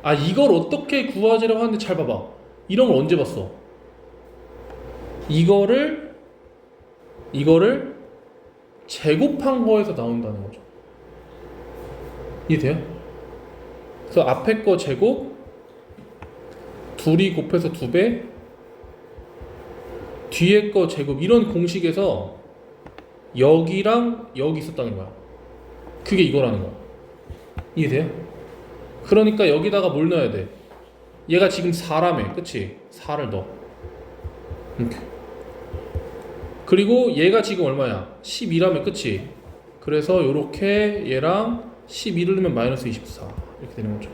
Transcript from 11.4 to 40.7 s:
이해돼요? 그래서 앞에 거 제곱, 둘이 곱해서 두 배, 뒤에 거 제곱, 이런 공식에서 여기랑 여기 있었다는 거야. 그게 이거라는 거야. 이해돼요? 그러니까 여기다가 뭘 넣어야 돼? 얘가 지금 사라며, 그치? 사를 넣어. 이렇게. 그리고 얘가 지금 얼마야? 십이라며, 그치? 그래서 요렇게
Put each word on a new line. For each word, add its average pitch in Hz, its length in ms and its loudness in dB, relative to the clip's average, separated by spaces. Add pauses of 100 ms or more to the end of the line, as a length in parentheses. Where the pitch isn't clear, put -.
이해돼요? 156 280 0 (1300)
그래서 - 200 2
앞에 214 400 0
거 190 120 4
제곱, 180 580 0 (1600)
둘이 175 360 2
곱해서 165 380 -2
두 - 180 -8
배, 220 340 2 (2000)
뒤에 208 420 4
거 190 160 2
제곱, 139 360 -4
이런 214 300 4
공식에서 170 840 -2 (1000)
여기랑 196 1000 4
여기 151 240 -2
있었다는 120 380 -6
거야. 95 120 -10 (960)
그게 185 200 4
이거라는 127 380 2
거야. 92 100 -8 (1040)
이해돼요? 151 340 0 (960)
그러니까 214 440 6
여기다가 180 400 2
뭘 151 200 2
넣어야 147 220 2
돼? 98 160 -6 (840)
얘가 180 200 6
지금 175 220 -2
사라며, 160 600 0
그치? 95 440 -8 (120)
사를 147 400 -6
넣어. 95 160 -4 (1300)
이렇게. 117 180 -4 (1700)
그리고 214 460 4
얘가 180 300 4
지금 180 240 -2
얼마야? 127 560 -2
십이라며, 170 600 0
그치? 123 440 -4 (540)
그래서 151 420 2
요렇게 202 880 0